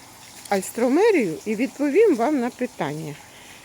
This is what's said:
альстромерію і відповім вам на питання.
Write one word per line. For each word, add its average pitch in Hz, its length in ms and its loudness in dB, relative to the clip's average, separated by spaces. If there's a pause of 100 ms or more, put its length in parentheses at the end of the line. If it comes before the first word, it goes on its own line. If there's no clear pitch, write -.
(480)
альстромерію 240 960 0
і 214 100 -4
відповім 285 640 2
вам 262 240 0
на 240 100 -4
питання. 156 640 -8 (500)